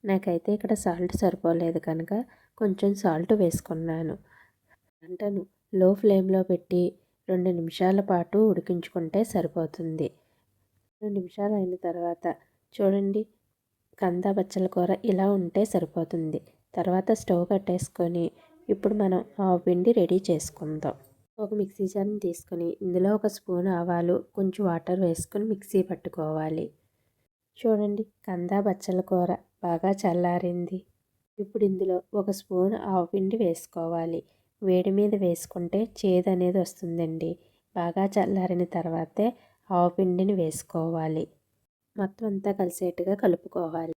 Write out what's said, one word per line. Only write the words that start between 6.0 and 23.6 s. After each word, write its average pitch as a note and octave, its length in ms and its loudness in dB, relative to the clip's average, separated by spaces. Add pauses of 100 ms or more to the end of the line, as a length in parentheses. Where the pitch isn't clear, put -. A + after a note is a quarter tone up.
ఫ్లేమ్లో F#3+ 500 4
పెట్టి F3+ 320 0 (480)
రెండు F#3 180 2 (120)
నిమిషాల F#3 380 2 (120)
పాటు F3 260 0 (140)
ఉడికించుకుంటే E3+ 680 -2 (140)
సరిపోతుంది. D#3+ 760 -4 (920)
రెండు G#3 180 -4
నిమిషాలు G3+ 380 -4
అయిన F3+ 180 -2 (100)
తర్వాత E3+ 400 -4 (500)
చూడండి, G3 460 2 (800)
కంద F3+ 240 0 (120)
బచ్చల F#3+ 380 -2
కూర F3+ 160 2 (180)
ఇలా F#3+ 160 2 (120)
ఉంటే F3+ 240 0 (100)
సరిపోతుంది. E3 680 -2 (380)
తర్వాత F#3 300 0 (140)
స్టవ్ F3 300 2
కట్టేసుకొని F3+ 720 -2 (500)
ఇప్పుడు G3+ 280 0
మనం F#3 180 2 (260)
ఆవపిండి F3+ 540 2
రెడీ F3 200 4 (100)
చేసుకుందాం. D#3 680 -4 (480)
ఒక G3 60 -6 (120)
మిక్సీ G3 320 -4
జార్ని G#3 320 -2
తీసుకొని E3+ 440 -6 (160)
ఇందులో F3+ 320 2
ఒక G#3+ 180 -2
స్పూన్ F3+ 340 -2 (100)